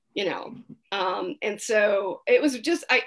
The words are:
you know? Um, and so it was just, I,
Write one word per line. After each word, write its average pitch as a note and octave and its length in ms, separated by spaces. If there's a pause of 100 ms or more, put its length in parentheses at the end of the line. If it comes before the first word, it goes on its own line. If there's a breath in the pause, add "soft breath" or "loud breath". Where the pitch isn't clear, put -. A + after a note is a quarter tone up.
(160)
you G3+ 100
know? C3 300 (360)
Um, F#3 500
and G#3 200
so G#3 680
it B3 140
was C#4 180
just, D#4+ 300
I, B3 180